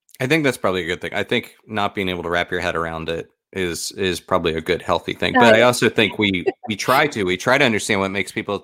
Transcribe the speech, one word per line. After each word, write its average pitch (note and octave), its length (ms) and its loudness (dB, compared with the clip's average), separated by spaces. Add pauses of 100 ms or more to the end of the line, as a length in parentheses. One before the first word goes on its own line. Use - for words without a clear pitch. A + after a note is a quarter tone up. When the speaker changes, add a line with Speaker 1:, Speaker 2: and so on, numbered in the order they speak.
(200)
Speaker 1:
I C3 60 0
think D3+ 180 2
that's B2+ 120 0
probably F#2 280 0
a - 20 -6
good E2+ 160 -4
thing. D#2+ 100 -8
I G2+ 120 -4
think - 320 -4 (100)
not G#2 280 -4
being F#2+ 140 -2
able F2 140 -4
to E2+ 80 -6
wrap F2 200 0
your F2+ 100 -2
head E2+ 160 -2
around E2 340 -6
it E2 180 -6 (240)
is, F2 400 -6
is F#2 280 -4
probably E2 340 0
a D#2+ 80 -2
good, E2 180 0
healthy - 320 -2
thing. - 220 -2
Speaker 2:
Yeah. B3+ 60 4
Speaker 1:
But A2+ 140 8
I A2+ 80 6
also A#2+ 280 4
think G#2+ 280 0
we, F#2+ 280 0 (220)
we G#2+ 80 -4
try C#3 320 2
to, A2+ 160 -4
we F#2 120 0
try B2+ 220 2
to C#3+ 60 4
understand G#2+ 360 0
what F#2+ 120 0
makes G2 200 -4
people G2+ 320 -4